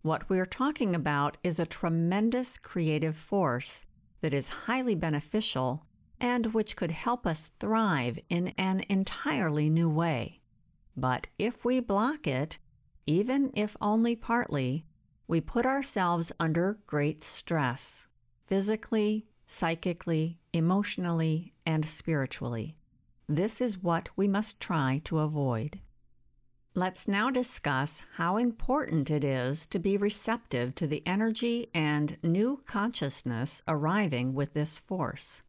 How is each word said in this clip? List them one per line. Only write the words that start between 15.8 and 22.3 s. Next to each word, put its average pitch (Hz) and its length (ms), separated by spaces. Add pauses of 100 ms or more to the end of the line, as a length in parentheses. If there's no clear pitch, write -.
under 170 460
great 151 360
stress, - 840 (380)
physically, 214 800 (200)
psychically, 165 920 (160)
emotionally, 170 1000 (140)
and 156 180
spiritually. 135 960 (500)